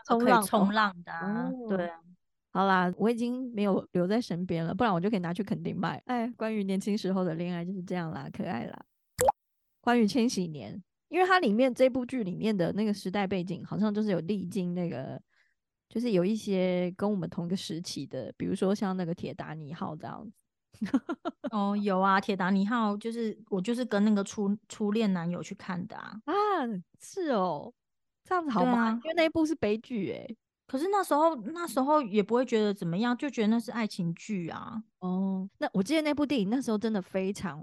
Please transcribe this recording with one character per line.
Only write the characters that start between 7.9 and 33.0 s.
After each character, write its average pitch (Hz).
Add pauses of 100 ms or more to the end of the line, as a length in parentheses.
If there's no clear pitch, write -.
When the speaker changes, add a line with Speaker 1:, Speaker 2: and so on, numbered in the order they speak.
Speaker 1:
样 170
啦， 147
可 190
爱 190
啦。 - (960)
关 240
于 226
千 226
禧 180
年， 151 (260)
因 330
为 370
它 370
里 262
面， 247
这 262
部 247
剧 247
里 175
面 202
的 170
那 196
个 208
时 196
代 202
背 185
景 185
好 -
像 214
就 214
是 214
有 175
历 185
经 180
那 175
个， 127 (680)
就 226
是 240
有 180
一 208
些 185
跟 202
我 214
们 170
同 175
一 -
个 180
时 165
期 -
的， 131
比 170
如 180
说 196
像 190
那 185
个 165
铁 -
达 156
尼 156
号 165
这 156
样 -
子。 - (400)
<laughs> -
Speaker 2:
哦， 202
有 202
啊， 190
铁 202
达 185
尼 196
号 214
就 220
是， 226 (100)
我 196
就 233
是 247
跟 208
那 220
个 202
初-， 202 (140)
初 208
恋 214
男 170
友 175
去 180
看 -
的 -
啊。 -
Speaker 1:
啊， 302 (640)
是 349
哦， 185 (520)
这 370
样 349
子 294
好 226
吗？ 254
Speaker 2:
对 240
啊。 226
Speaker 1:
因 320
为 330
那 339
一 330
部 320
是 320
悲 220
剧 208
欸。 62 (300)
Speaker 2:
可 -
是 311
那 403
时 320
候， 320
那 320
时 226
候 294
也 208
不 214
会 254
觉 233
得 208
怎 190
么 170
样， 240